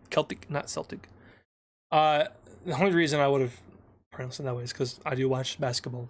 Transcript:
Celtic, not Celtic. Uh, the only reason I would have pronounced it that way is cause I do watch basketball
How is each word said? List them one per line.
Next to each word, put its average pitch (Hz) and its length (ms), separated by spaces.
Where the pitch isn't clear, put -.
Celtic, - 400
not 143 200
Celtic. - 380
Uh, 156 340
the - 80
only 175 200
reason 160 280
I 143 80
would 139 120
have 123 200
pronounced - 300
it 151 40
that 127 120
way 120 60
is 120 100
cause - 320
I 151 100
do 131 140
watch 131 320
basketball 123 500